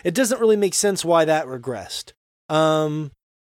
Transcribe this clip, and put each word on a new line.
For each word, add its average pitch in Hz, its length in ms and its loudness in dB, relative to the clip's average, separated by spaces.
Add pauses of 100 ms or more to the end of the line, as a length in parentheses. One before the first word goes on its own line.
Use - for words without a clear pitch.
It 175 120 -2
doesn't 240 260 0
really 220 160 4
make 202 160 0
sense 202 320 0
why 165 220 4
that 156 200 2
regressed. 123 680 -10 (360)
Um, 156 600 0 (380)